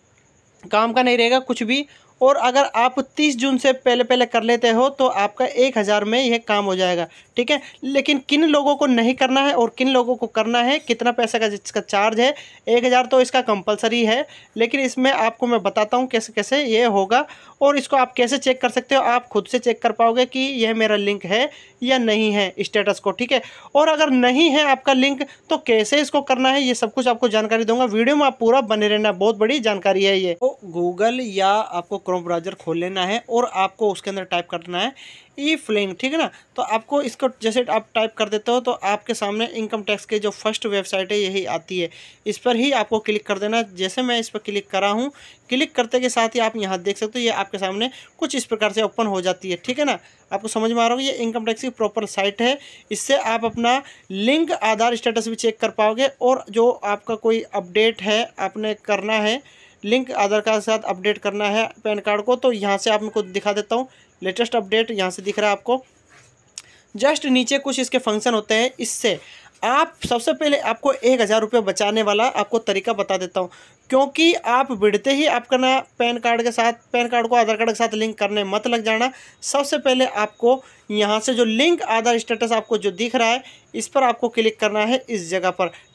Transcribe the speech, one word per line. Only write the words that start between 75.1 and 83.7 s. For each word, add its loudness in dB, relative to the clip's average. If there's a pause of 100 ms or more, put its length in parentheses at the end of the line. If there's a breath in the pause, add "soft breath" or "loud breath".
ही 2
आपका 0
ना 2 (200)
पैन -2
कार्ड 0
के -2
साथ, 0 (200)
पैन 0
कार्ड 0
को 2
आधार 4
कार्ड 0
के 0
साथ -2
लिंक -2
करने 0
मत -2
लग -2
जाना। 0 (320 loud breath)
सबसे 0
पहले 2
आपको 0 (300 loud breath)
यहाँ 2
से 0
जो 2
लिंक 2
आधार 0
स्टेटस -4
आपको 0
जो -4
दिख -2
रहा 2
है 0 (320 loud breath)